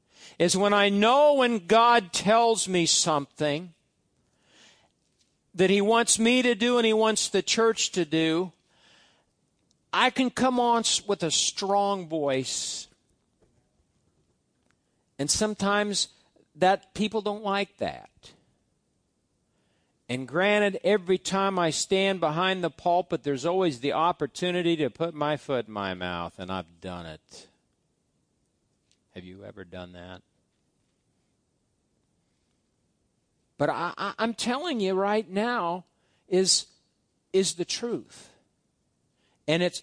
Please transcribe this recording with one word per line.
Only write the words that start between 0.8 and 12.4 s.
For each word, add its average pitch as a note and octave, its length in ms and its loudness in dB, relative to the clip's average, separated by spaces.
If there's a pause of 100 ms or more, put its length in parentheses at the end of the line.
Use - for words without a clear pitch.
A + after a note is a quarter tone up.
know B3+ 460 6
when A#3+ 300 2
God A3+ 460 4
tells A3+ 560 2
me F3+ 180 2
something D3+ 880 -2 (1800)
that F#3 140 2
he G3+ 100 4
wants A3 400 2
me A#3+ 220 4
to A#3+ 120 2
do A#3+ 240 2
and A3+ 80 2
he A3 60 2
wants A3 380 0
the F#3+ 120 0
church - 520 0
to F3+ 100 0
do, D#3+ 480 0 (1400)
I A3 160 4
can B3+ 200 0
come B3 300 0
on A#3 200 4
s-, - 280 -2
with G3+ 160 -2
a D#3 80 -2
strong G3 760 -2
voice. C#3+ 800 -4 (2250)